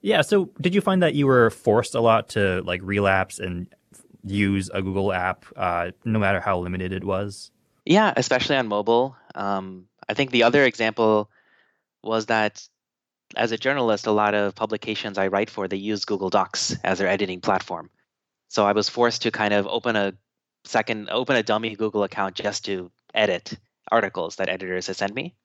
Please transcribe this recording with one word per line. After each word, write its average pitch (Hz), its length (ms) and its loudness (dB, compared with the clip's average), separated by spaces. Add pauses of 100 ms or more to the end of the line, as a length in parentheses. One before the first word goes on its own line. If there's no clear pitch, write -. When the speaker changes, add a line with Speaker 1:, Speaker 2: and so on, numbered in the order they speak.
Speaker 1:
Yeah, 202 200 2
so 196 300 2 (100)
did 180 140 0
you 202 60 4
find 190 200 2
that 156 140 2
you 143 100 2
were 123 240 6
forced 113 460 2
a 117 60 0
lot 113 280 4
to, 95 320 0
like, 90 220 -6
relapse 95 560 0
and 90 280 -6 (600)
use 98 460 0
a 98 80 -4
Google 95 320 -2
app, 92 320 -4 (100)
uh, 87 360 -2 (120)
no 110 140 0
matter 98 220 2
how 95 180 0
limited 90 340 -4
it 95 120 -6
was? 98 480 -6 (340)
Speaker 2:
Yeah, 202 320 4
especially 127 380 0
on 127 120 0
mobile. 117 480 2 (200)
Um, 95 500 -6 (240)
I 107 60 -2
think 131 160 0
the 123 100 4
other 123 220 6
example 110 680 2 (720)
was 113 240 -2
that 107 420 -2 (680)
as 110 160 0
a 113 60 -4
journalist, 123 500 0
a 110 40 2
lot 104 220 2
of 101 220 0
publications 107 640 -6
I 98 80 0
write 98 240 0
for, 98 160 -6
they 95 100 -4
use 101 280 -4
Google 95 260 -2
Docs - 520 -2
as 90 140 0
their 95 100 0
editing 92 320 -2
platform. 87 520 -4 (560)
So 107 180 2
I 101 60 4
was 104 180 2
forced 120 320 0
to 117 100 -2
kind 104 220 0
of 101 140 0
open 113 280 -2
a 98 200 0 (480)
second, 110 480 -2
open 127 240 0
a 113 80 2
dummy 110 320 -2
Google 104 280 0
account 98 300 -4
just - 320 -6
to 92 240 -6 (240)
edit 107 400 -2 (380)
articles 95 460 -2
that 95 120 -4
editors 92 380 -6
had 95 80 -8
sent 101 180 -4
me. 139 320 -10